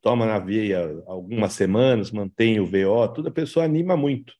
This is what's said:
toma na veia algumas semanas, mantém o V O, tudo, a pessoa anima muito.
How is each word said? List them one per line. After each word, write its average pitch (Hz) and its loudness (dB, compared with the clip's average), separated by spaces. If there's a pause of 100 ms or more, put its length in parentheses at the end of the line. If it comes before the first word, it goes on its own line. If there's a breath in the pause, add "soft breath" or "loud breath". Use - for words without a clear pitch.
toma 113 2
na 110 0
veia 95 -2 (160)
algumas 92 -4
semanas, 110 2
mantém 107 0
o 92 2
V 95 2
O, 110 4
tudo, 147 -8
a 120 -6
pessoa 160 0
anima 165 2
muito. 139 -4